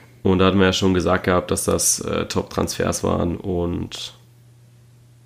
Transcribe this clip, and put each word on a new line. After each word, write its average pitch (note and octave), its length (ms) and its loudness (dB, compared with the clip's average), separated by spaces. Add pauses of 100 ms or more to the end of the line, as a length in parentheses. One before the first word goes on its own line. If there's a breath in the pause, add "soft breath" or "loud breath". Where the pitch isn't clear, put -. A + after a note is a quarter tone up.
(240 loud breath)
Und F#2+ 160 4
da F#2+ 60 6
hatten F#2+ 120 4
wir F#2+ 80 6
ja F#2 60 4
schon F#2+ 220 2
gesagt F2+ 300 0
gehabt, F2+ 260 0
dass F#2 140 -2
das, - 360 0
äh, E2 260 -4
Top-Transfers - 760 -4
waren. F2 320 0
Und F2 800 -6 (1120)